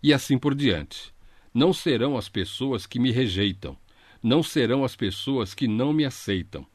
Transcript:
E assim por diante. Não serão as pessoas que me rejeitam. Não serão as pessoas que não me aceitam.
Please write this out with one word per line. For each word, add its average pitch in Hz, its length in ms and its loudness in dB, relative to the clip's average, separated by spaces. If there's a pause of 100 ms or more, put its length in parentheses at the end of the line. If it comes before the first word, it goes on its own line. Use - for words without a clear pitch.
E 147 120 6
assim 135 240 2
por 139 180 0
diante. 101 580 -2 (400)
Não 160 200 4
serão 135 440 0
as - 120 -6
pessoas 120 580 -4
que - 100 -8
me 127 140 2
rejeitam. 98 640 0 (460)
Não 135 180 4
serão 135 420 0
as 123 120 -4
pessoas 117 580 -4
que 127 140 -2
não 123 260 2
me 156 100 2
aceitam. 95 720 -4